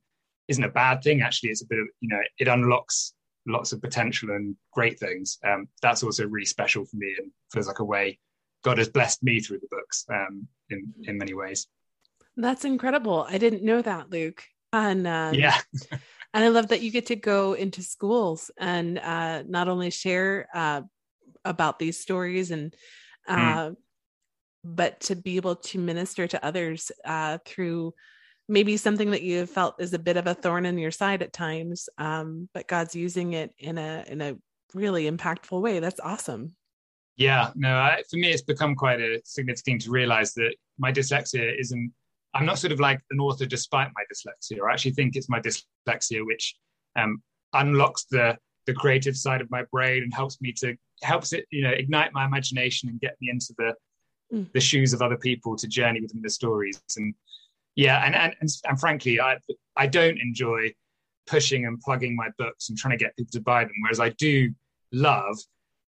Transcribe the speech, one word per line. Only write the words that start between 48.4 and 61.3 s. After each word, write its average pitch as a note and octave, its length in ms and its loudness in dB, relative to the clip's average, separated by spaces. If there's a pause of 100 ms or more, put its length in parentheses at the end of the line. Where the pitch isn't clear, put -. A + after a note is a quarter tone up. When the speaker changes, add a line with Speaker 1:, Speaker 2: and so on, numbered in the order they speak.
Speaker 1:
the B2 80 0
creative C3+ 420 2
side C3 240 0
of A#2+ 100 -8
my B2 220 -4
brain B2+ 300 2
and A#2+ 100 -6
helps C3+ 280 -6
me B2 180 -6
to, B2 180 -4 (260)
helps E3 300 0
it, E3+ 180 -4
you C#3+ 120 -2
know, C3 80 2
ignite D3+ 420 2
my C#3 140 0
imagination C3 640 -2
and A#2 120 -8
get - 200 -6
me B2 100 -4
into B2 260 -6
the, A2+ 180 0 (560)
Speaker 2:
Mm. G3+ 220 -4
Speaker 1:
the B2+ 80 4
shoes C3+ 320 4
of B2 80 0
other A#2+ 160 2
people A#2 400 -2
to A2+ 100 -8
journey A2+ 360 0
within A2 180 -8
the A2 80 -6
stories. G#2 500 -2 (200)
And G#2+ 160 -4 (640)
yeah, C#3 280 6
and, C#3 100 2
and, E3 280 2
and, D#3 80 0 (180)
and C#3 100 0
frankly, C#3 400 2
I, C3 200 2 (360)
I C#3 120 4
don't E3 340 6
enjoy A#2 540 0 (520)
pushing C3+ 380 2